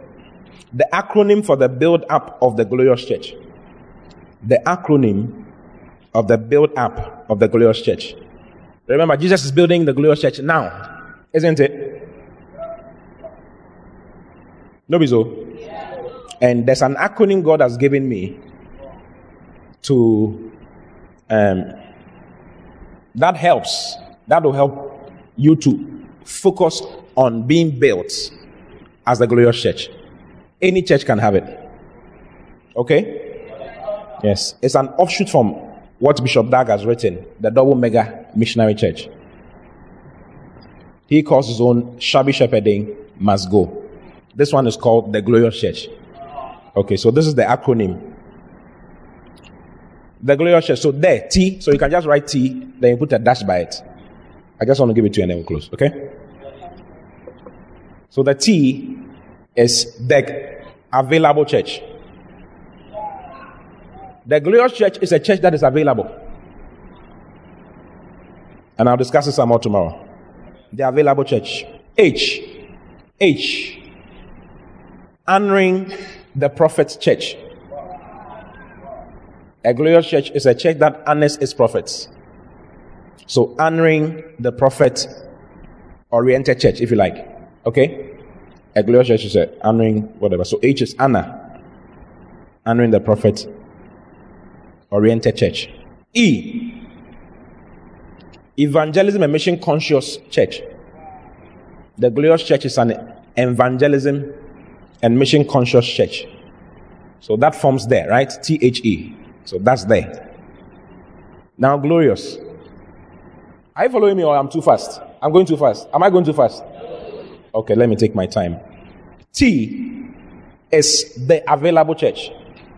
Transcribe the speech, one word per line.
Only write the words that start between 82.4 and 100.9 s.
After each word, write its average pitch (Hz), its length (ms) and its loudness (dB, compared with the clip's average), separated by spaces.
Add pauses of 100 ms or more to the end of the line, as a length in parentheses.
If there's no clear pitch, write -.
So - 320 0
honoring 160 640 0 (160)
the 120 140 -4
prophet 131 540 0 (1040)
oriented 127 500 2
church, - 200 2
if 117 100 -2
you 117 60 2
like. 95 320 0 (380)
Okay? - 520 -2 (580)
A 107 60 2
glorious 120 260 4
church 110 160 2
is 104 120 -4
a 82 300 -2
honoring 110 360 2 (160)
whatever. 90 260 -2
So - 180 -4
H 135 200 0
is - 160 -6
honor. - 640 -2 (1080)
Honoring 117 240 2
the 104 100 4
prophet 104 460 0 (1400)
oriented 110 460 2
church. - 340 -2 (440)
E. - 580 0 (1800)
Evangelism 156 640 2
and 147 100 2
mission 165 260 0
conscious 151 600 -2 (120)
church. - 320 2 (1400)